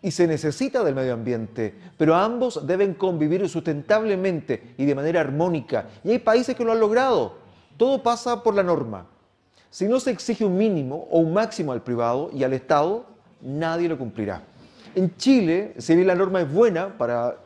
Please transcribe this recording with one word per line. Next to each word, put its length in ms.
y 100
se 160
necesita 580
del 100
medio 200
ambiente, 600
pero 180
ambos 520
deben 280
convivir 540
sustentablemente 1300
y 100
de 80
manera 260
armónica. 680
Y 100
hay 60
países 360
que 100
lo 80
han 80
logrado. 640
Todo 260
pasa 400
por 120
la 80
norma. 440
Si 180
no 140
se 100
exige 360
un 100
mínimo 540
o 80
un 160
máximo 380
al 100
privado 500
y 120
al 100
Estado, 500
nadie 460
lo 100
cumplirá. 460
En 220
Chile, 600
si 180
bien 120
la 80
norma 260
es 100
buena 460
para 500